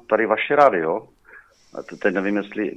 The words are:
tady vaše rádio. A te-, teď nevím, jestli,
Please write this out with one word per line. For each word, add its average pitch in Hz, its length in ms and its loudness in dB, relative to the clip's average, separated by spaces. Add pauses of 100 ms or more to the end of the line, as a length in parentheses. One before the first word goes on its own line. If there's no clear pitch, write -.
tady 110 160 2
vaše 113 300 0
rádio. 104 460 4 (800)
A - 40 -12
te-, - 120 -18
teď 104 180 -2
nevím, 98 240 -2
jestli, 101 400 -6